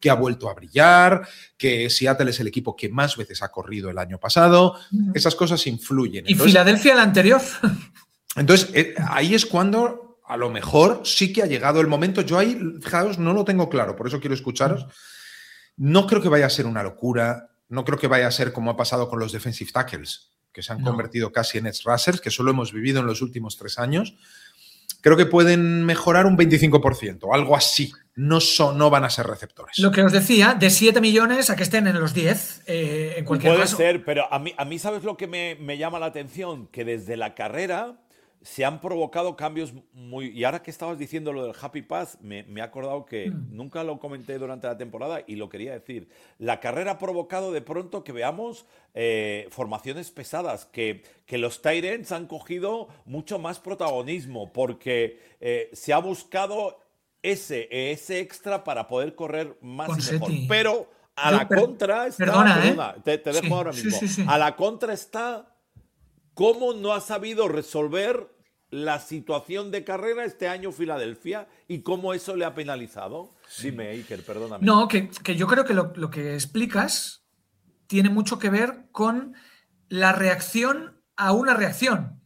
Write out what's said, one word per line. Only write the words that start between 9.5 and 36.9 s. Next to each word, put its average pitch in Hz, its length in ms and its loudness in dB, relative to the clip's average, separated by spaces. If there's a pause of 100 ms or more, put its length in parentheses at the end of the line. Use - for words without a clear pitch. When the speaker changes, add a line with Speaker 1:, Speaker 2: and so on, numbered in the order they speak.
Speaker 1:
a 123 100 -8
lo 120 140 0
mejor 147 560 6
sí - 260 2
que 214 100 0
ha 196 60 2
llegado 143 320 2
el 160 80 6
momento. 170 320 0
Yo 165 180 2
ahí, 233 220 2 (220)
fijaos, 185 360 -2
no 170 140 2
lo 202 140 2
tengo 185 240 2
claro, 107 260 -2
por 117 120 -6
eso 135 120 -4
quiero 135 160 -2
escucharos. 135 500 0 (920)
No 165 280 6
creo 202 160 2
que 180 80 0
vaya 147 180 6
a - 20 2
ser 131 160 -2
una 110 180 -4
locura, 117 680 -2 (180)
no 123 140 -6
creo 143 160 -6
que 143 80 -2
vaya 127 200 4
a 120 40 0
ser 120 220 -2
como 117 180 -4
ha 117 60 -4
pasado 123 320 -2
con 117 100 -6
los 110 140 -6
defensive 113 400 -8
tackles, 123 580 -6 (220)
que - 80 -16
se - 100 -10
han 107 80 -8
Speaker 2:
No. 127 60 -2
Speaker 1:
convertido 117 480 -4
casi 113 240 -2
en 110 100 -4
edge 104 160 -8
rushers, 120 380 0
que - 100 -6
solo 127 200 2
hemos 123 200 0
vivido 127 300 -2
en 120 60 0
los 113 140 -2
últimos 120 360 -8
tres 101 200 -10
años. 147 380 -2 (840)
Creo 156 160 8
que 170 80 6
pueden 170 580 4
mejorar 170 440 4
un 190 100 6
veinticinco 156 420 6
por 131 160 2
ciento, 95 380 -4
algo 139 240 4
así. - 340 0 (240)
No 147 240 2
son, 147 380 2
no 151 120 6
van 139 140 4
a 127 60 0
ser 117 180 -4
receptores. - 520 -12
Speaker 2:
Lo 190 120 4
que 196 100 4
os 196 120 6
decía, 202 400 6
de 190 160 4
siete 220 320 6
millones 226 480 4
a 190 80 0
que 185 60 0
estén 208 240 2
en 175 120 2
los 160 140 0
diez, - 540 -2
eh, 156 500 -4
en 160 80 -6
cualquier 165 260 4
Speaker 3:
Puede 180 120 6
Speaker 2:
caso. 190 120 0
Speaker 3:
ser, 170 300 2
pero 147 280 -2
a 139 60 0
mí, 165 180 -10
a 143 60 -4
mí, 156 160 -8
¿sabes 202 240 -6
lo 202 140 -8
que 190 100 -10
me, 175 280 -8
me 143 220 -10
llama 165 220 -6
la 160 60 -6
atención? 151 600 -12
Que 120 180 -10
desde 113 320 -8